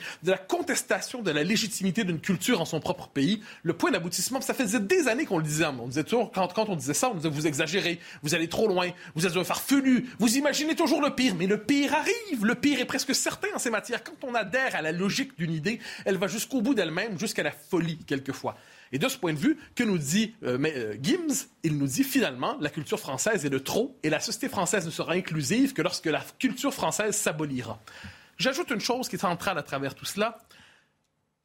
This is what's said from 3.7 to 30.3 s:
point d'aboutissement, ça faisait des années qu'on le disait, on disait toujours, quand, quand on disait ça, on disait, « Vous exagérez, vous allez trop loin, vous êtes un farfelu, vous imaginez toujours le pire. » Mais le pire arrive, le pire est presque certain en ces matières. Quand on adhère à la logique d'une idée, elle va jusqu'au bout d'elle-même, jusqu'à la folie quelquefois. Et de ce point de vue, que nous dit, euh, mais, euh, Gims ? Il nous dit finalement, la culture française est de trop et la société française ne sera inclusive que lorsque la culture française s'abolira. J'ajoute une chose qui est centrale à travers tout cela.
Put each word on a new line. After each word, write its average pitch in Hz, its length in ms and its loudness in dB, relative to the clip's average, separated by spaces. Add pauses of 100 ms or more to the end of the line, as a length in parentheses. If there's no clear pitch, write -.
point 311 180 2
d'aboutissement, 185 500 -2
ça 226 140 -2
faisait 240 240 0
des 262 300 2
années 254 180 0
qu'on 175 120 0
le 156 60 0
disait, 156 220 0
on 127 220 -4
disait 143 160 0
toujours, 226 280 0
quand, 180 200 0
quand 214 160 0
on 185 80 0
disait 135 160 -4
ça, 254 180 2
on 220 40 -4
disait, « 160 160 -2
Vous 151 160 -2
exagérez, 160 520 0 (240)
vous 147 120 0
allez 165 120 0
trop 220 220 2
loin, 180 220 2 (240)
vous 160 120 2
êtes 165 120 0
un 180 40 2
farfelu, 262 640 4 (120)
vous 226 180 4
imaginez 285 400 2
toujours 302 240 4
le - 140 2
pire. » 254 240 4
Mais 185 80 2
le 214 160 4
pire 277 320 4
arrive, 330 500 0
le 233 100 4
pire 285 240 2
est 247 60 2
presque - 300 -2
certain - 400 -2
en 247 40 -2
ces 240 120 0
matières. 220 340 -2
Quand - 80 -14 (100)
on 247 120 -6
adhère 226 420 0
à 156 60 0
la 156 100 0
logique 190 460 -2
d'une 165 120 -2
idée, 165 300 -2 (240)
elle 196 140 2
va 196 80 0
jusqu'au 220 340 -2
bout 254 140 2
d'elle-même, 185 440 -2
jusqu'à 208 240 -2
la 147 100 0
folie 165 440 -2 (100)
quelquefois. 135 520 -4 (340)
Et 131 60 -2
de 226 100 2
ce - 80 -2
point 170 160 0
de 151 60 -2
vue, 262 200 2 (160)
que 247 80 -2
nous 208 140 4
dit, 185 460 0
euh, 127 180 0
mais, 156 160 0
euh, 107 260 -4
Gims ? 302 440 0 (160)
Il 151 160 0
nous 139 80 2
dit 156 180 0
finalement, 185 560 0
la 147 80 -2
culture 160 320 -4
française 147 460 0
est 139 40 2
de 135 80 0
trop 226 440 -2
et 151 80 2
la 147 100 2
société - 300 -4
française 185 340 0
ne 165 60 -4
sera 151 240 -2
inclusive 180 580 2
que - 80 -2
lorsque - 240 -2
la 147 180 0 (160)
culture 269 360 0
française 202 420 0
s'abolira. 139 640 -2 (560)
J'ajoute 269 340 0
une 214 100 0
chose 247 280 0
qui 190 80 -4
est - 40 -4
centrale 180 360 0
à 143 60 -4
travers 139 320 -4
tout - 100 -18
cela. 220 340 -2 (1080)